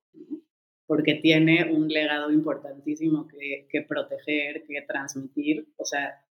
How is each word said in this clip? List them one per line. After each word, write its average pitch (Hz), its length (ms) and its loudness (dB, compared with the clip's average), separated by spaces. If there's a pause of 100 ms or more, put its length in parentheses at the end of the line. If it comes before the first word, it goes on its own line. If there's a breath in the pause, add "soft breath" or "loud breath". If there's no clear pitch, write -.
(140)
¿no? - 280 -14 (440)
Porque 151 300 2
tiene 160 580 4
un 156 140 2
legado 151 440 0
importantísimo 151 960 -2
que, 143 420 -10
que 147 120 -2
proteger, 147 880 -6
que 143 140 -8
transmitir. 143 840 -6 (100)
O - 80 -8
sea, - 360 -6 (160)